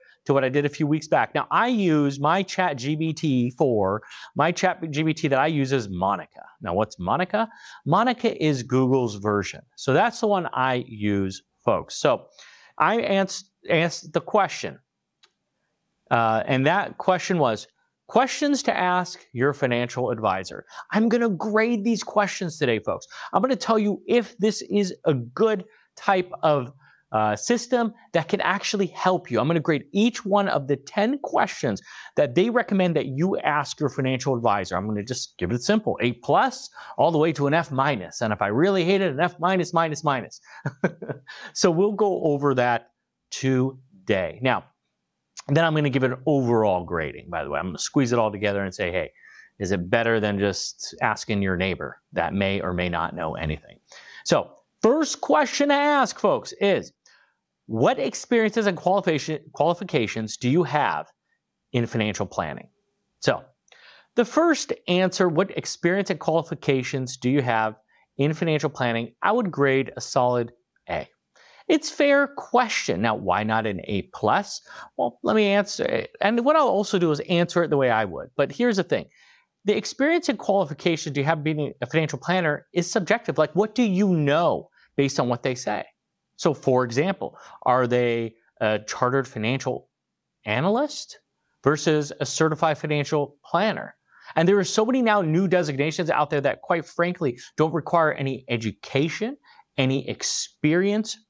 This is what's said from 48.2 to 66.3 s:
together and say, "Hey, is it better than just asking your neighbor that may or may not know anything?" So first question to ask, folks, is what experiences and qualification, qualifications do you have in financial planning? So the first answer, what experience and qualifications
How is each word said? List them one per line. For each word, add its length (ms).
together 340
and 100
say, 160
"Hey, 200
is 120
it 180
better 300
than 180
just 640
asking 400
your 140
neighbor 460
that 220
may 260
or 140
may 160
not 260
know 200
anything?" 440
So 260
first 400
question 480
to 60
ask, 440
folks, 400
is 320
what 300
experiences 680
and 100
qualification, 640
qualifications 840
do 100
you 140
have 460
in 140
financial 400
planning? 420
So 220
the 80
first 480
answer, 400
what 300
experience 540
and 80
qualifications 960